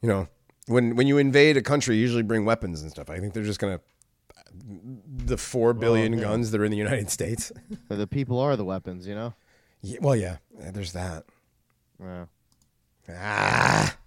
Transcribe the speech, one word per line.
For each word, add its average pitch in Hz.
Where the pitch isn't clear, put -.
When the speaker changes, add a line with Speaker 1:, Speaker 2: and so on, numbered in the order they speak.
Speaker 1:
You 117
know, 95
when, 117
when 131
you 143
invade 143
a 131
country, 131
you 110
usually 120
bring 107
weapons 98
and 78
stuff. 73
I 87
think 98
they're 110
just 104
gonna, 95
the 127
four 120
billion 113
Speaker 2:
Well, 110
yeah. 110
Speaker 1:
guns 110
that 107
are 107
in 107
the 104
United 107
States. 107
<laughs> -
Speaker 2:
But 208
the 202
people 123
are 139
the 107
weapons, 92
you 101
know? 113
Speaker 1:
Yeah, 104
well, 139
yeah. 90
Yeah, 87
there's 95
that. 87
Speaker 2:
Yeah. 90
Speaker 1:
Ah. 98